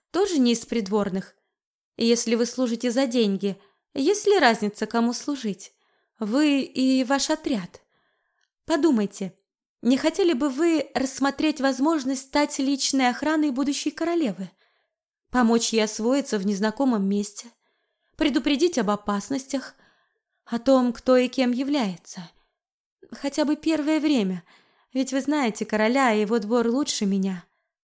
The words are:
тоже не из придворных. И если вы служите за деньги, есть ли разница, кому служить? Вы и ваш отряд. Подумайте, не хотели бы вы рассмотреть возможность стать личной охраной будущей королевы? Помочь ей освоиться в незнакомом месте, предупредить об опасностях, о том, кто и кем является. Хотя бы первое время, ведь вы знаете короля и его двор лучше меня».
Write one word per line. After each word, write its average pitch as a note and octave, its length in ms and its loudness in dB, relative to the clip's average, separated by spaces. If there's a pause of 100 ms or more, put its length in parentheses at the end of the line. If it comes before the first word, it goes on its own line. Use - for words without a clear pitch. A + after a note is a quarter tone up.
(100)
тоже F#4 280 2
не A#3+ 140 4
из A#3 140 -2
придворных. G3 680 -2 (640)
И - 80 -2
если A#3 300 2
вы A#3 120 2
служите A#3+ 440 -2
за C4 160 2
деньги, G3+ 540 0 (340)
есть F4 320 0
ли G4+ 120 4
разница, A3 480 2
кому A#3 260 0
служить? A#3 600 -8 (460)
Вы C#4 420 2
и C4 440 0
ваш C4+ 260 -2
отряд. D4+ 520 -4 (840)
Подумайте, A#3 680 0 (460)
не B3 160 4
хотели D#4+ 380 2
бы C#4 160 0
вы D#4+ 440 0
рассмотреть C#4 640 -2
возможность C4+ 640 0
стать D4 360 -2
личной C4+ 500 0
охраной D4+ 420 0
будущей C#4 400 -2
королевы? D4 600 -2 (800)
Помочь A#3 420 2
ей A3 120 2
освоиться A3+ 540 -2
в F#3+ 80 -4
незнакомом G#3+ 640 0
месте, G3+ 420 -4 (680)
предупредить D4 600 0
об G#3 120 0
опасностях, G#3+ 840 -6 (720)
о A#3 140 -6
том, B3 340 4
кто B3+ 240 2
и B3+ 120 4
кем B3+ 240 0
является. A#3 760 -4 (840)
Хотя C#4 320 -2
бы C#4+ 100 2
первое D#4 460 0
время, G#3+ 420 0 (500)
ведь C4 200 -2
вы C4+ 80 0
знаете C4 440 -2
короля A3+ 480 2
и G#3+ 100 2
его G#3+ 160 0
двор A3+ 280 0
лучше A#3 400 -2
меня». F#3+ 380 -2 (400)